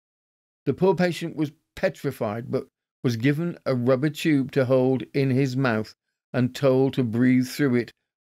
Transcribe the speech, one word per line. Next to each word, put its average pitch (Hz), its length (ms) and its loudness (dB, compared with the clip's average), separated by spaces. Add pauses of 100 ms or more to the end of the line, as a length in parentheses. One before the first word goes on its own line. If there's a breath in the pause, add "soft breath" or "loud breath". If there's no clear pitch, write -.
(640)
The 135 80 2
poor 185 220 2
patient 175 400 -2
was 147 160 -4 (240)
petrified, 123 760 -6
but 131 160 -4 (360)
was 120 120 0
given 147 500 0
a 131 100 0
rubber 127 340 2
tube 147 420 0
to 135 140 0
hold 131 380 2 (100)
in 135 160 0
his 127 260 0
mouth 117 380 -2 (400)
and 123 200 0
told 135 400 2
to 135 100 0
breathe 127 440 2
through 135 280 0
it 117 160 -2 (300)